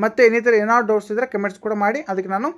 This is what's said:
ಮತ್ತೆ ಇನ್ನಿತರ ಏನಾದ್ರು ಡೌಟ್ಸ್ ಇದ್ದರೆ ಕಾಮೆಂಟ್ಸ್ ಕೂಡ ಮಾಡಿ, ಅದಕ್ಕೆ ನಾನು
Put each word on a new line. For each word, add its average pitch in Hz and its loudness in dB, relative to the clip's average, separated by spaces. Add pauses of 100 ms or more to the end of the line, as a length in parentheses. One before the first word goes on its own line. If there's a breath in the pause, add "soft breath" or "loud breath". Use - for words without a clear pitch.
ಮತ್ತೆ 220 4
ಇನ್ನಿತರ 233 2
ಏನಾದ್ರು 220 2
ಡೌಟ್ಸ್ 208 -2
ಇದ್ದರೆ 220 -2
ಕಾಮೆಂಟ್ಸ್ 202 -6
ಕೂಡ 214 -6
ಮಾಡಿ, 214 0
ಅದಕ್ಕೆ 190 -4
ನಾನು 208 -4